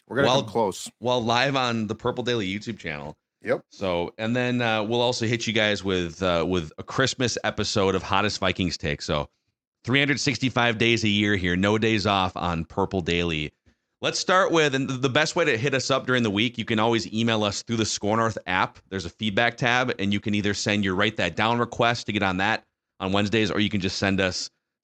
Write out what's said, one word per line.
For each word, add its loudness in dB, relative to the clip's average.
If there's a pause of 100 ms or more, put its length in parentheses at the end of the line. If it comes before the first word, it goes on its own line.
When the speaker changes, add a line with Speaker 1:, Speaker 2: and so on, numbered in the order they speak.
Speaker 1:
We're -10
gonna 4
Speaker 2:
while, 4
Speaker 1:
come -12
close. -2
Speaker 2:
while 0
live 2
on 0
the -4
Purple -2
Daily 0
YouTube -6
channel. -10 (260)
Speaker 1:
Yep. -2
Speaker 2:
So, -2
and -2
then, 0
uh, 0
we'll 0
also 0
hit -2
you 0
guys 2
with, -2
uh, 2
with 0
a -12
Christmas -2
episode 0
of -4
Hottest 0
Vikings 0
Take. -4
So -2 (540)
three 0
hundred 2
sixty-five 0
days 2
a 2
year 2
here, 0
no 2
days 0
off 0
on -2
Purple -2
Daily. -2 (480)
Let's -4
start 2
with, 4
and -2
the 0
best 0
way 2
to 2
hit 0
us -2
up 0
during 2
the 2
week, 0
you -4
can 0
always 0
email 0
us -2
through -4
the 2
Score -2
North 0
app. -2 (120)
There's -6
a -12
feedback 0
tab, 0
and 0
you 0
can -2
either 0
send 0
your 0
Write 0
That -2
Down 2
request 0
to -6
get -2
on 0
that 0 (380)
on -2
Wednesdays, 2
or -2
you 0
can -2
just -4
send 0
us -2 (340)